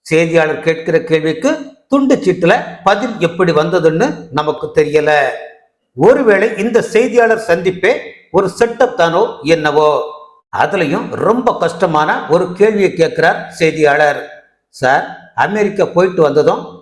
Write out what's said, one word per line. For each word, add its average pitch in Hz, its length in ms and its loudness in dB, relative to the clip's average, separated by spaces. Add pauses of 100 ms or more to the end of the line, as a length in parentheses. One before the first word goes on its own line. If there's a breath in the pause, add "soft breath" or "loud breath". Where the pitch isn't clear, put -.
செய்தியாளர் 160 600 0
கேட்கிற 165 400 0
கேள்விக்கு 160 760 -2 (120)
துண்டு 277 280 2
சீட்டுல 185 460 0 (220)
பதில் 208 340 0
எப்படி 170 340 -2
வந்ததுன்னு 165 640 0 (160)
நமக்கு 151 440 -4
தெரியல. 151 380 2 (840)
ஒருவேளை 220 640 2
இந்த 214 260 0
செய்தியாளர் 220 640 0
சந்திப்பே 180 520 0 (320)
ஒரு 185 280 0
செட்டப் 233 360 0
தானோ 170 480 0
என்னவோ. 151 600 2 (540)
அதுலயும் 151 540 -2
ரொம்ப 233 480 0
கஷ்டமான 165 720 0
ஒரு 175 240 0
கேள்வியை 202 420 2
கேட்கிறார் 160 540 0
செய்தியாளர். 151 960 0 (240)
"சார், - 680 -2
அமெரிக்கா 190 500 0
போயிட்டு 180 380 0
வந்ததும் 151 440 2 (160)